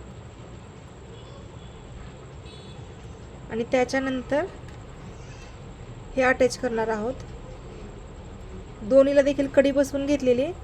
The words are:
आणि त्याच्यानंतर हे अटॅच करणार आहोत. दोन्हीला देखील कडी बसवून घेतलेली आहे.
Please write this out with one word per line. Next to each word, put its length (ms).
आणि 220
त्याच्यानंतर 720
हे 60
अटॅच 360
करणार 300
आहोत. 260
दोन्हीला 400
देखील 240
कडी 240
बसवून 360
घेतलेली 360
आहे. 100